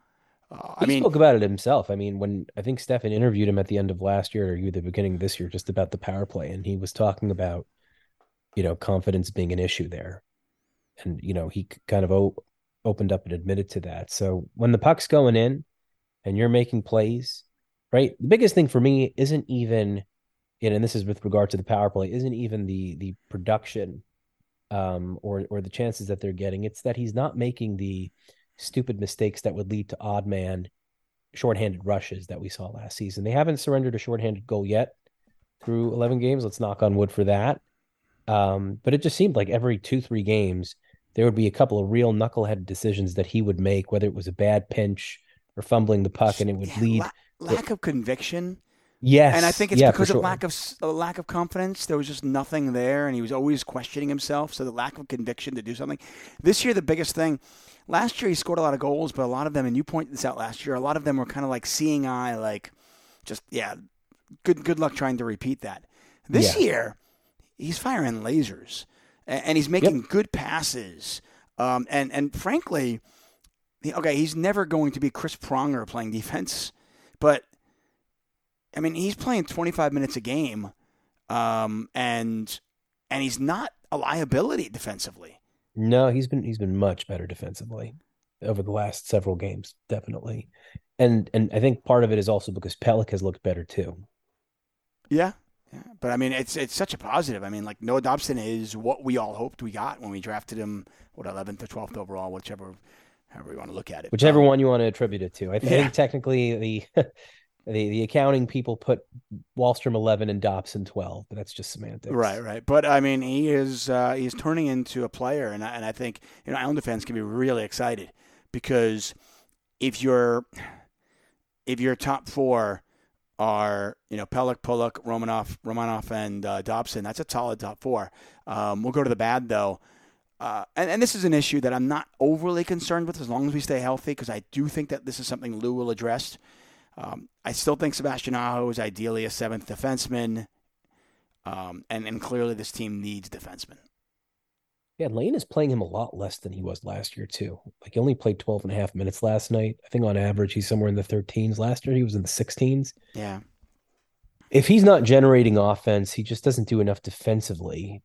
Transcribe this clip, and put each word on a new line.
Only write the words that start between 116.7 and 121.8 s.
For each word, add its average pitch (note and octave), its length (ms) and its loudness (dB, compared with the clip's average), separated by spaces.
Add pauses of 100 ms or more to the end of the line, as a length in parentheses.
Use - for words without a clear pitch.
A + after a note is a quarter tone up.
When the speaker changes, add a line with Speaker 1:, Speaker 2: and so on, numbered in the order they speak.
Speaker 1:
fans A2+ 240 -4
can A#2 120 -6
be G#2+ 60 -4
really A#2 420 0
excited A2+ 480 -4 (400)
because A#2 640 0 (640)
if C3 200 -2
your, B2 460 4 (1200)
if B2 140 -2
your B2+ 160 2